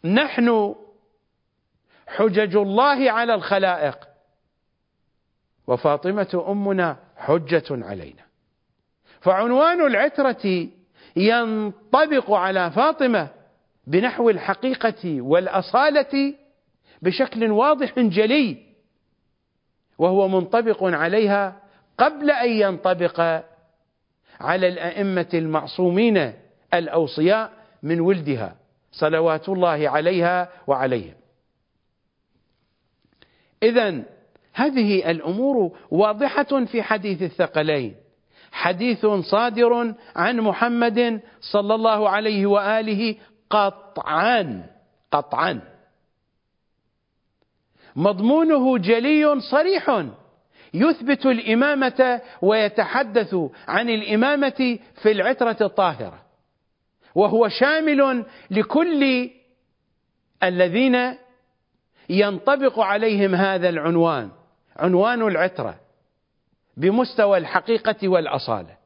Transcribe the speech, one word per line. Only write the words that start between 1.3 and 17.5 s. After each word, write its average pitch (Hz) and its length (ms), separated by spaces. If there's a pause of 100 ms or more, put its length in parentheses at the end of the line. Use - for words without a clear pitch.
حجج 202 480
الله 247 560
على 233 220
الخلائق، 180 720 (1600)
وفاطمة 175 800
أمنا 196 500 (200)
حجة 156 540
علينا". 95 520 (1000)
فعنوان 254 640
العترة 240 840 (460)
ينطبق 226 1160
على 185 400
فاطمة 240 560 (600)
بنحو 226 420
الحقيقة 196 920
والأصالة 277 1120 (680)
بشكل 220 500